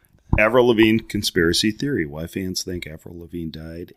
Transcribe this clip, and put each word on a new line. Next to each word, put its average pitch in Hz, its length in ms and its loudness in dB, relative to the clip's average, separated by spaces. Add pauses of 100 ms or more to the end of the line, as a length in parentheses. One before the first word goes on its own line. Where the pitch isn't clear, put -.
(440)
Avril 120 240 6
Lavigne 110 300 6 (100)
conspiracy 98 640 0
theory. 117 340 -4
Why 76 220 -8
fans 92 360 -8
think 90 240 -10
Avril 80 340 -16
Lavigne 82 300 -10
died 82 460 -14